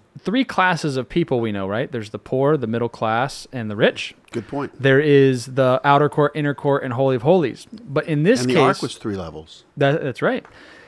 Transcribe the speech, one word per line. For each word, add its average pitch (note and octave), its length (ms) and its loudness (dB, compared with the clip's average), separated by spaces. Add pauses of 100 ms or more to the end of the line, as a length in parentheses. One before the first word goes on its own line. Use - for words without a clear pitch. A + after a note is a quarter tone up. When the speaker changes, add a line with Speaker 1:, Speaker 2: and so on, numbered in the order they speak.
(200)
Speaker 1:
three B3+ 240 -2
classes F3 540 -2
of B2 120 -6
people D#3 300 -2
we A2+ 120 -2
know, G2 160 -4
right? G#2+ 240 -4
There's A2 200 -8
the G#2 80 -10
poor, C#3 380 0
the A#2+ 100 -6
middle A#2 220 -2
class, A#2+ 640 -4
and A2+ 200 -8
the G#2 40 -8
rich. - 380 0 (180)
Speaker 2:
Good A2+ 160 -8
point. C#3 320 -8
Speaker 1:
There C3+ 200 4
is C#3 480 4
the B2+ 360 2
outer C#3+ 260 4
court, D3 260 0
inner D3 180 -2
court, C#3 300 -2
and B2+ 100 -6
Holy C3 220 0
of A2 80 -4
Holies. D#3+ 480 2
But D3 360 -6
in D3+ 160 0
this G#3 180 4
Speaker 2:
And B2+ 100 0
the - 40 2
Speaker 1:
case D3+ 80 6
Speaker 2:
ark F3 200 2
was C3 140 -8
three G#2 180 -6
levels. D#2+ 480 -12 (120)
Speaker 1:
That, C#3 280 0
that's C3 180 -8
right. A3+ 240 -2 (420)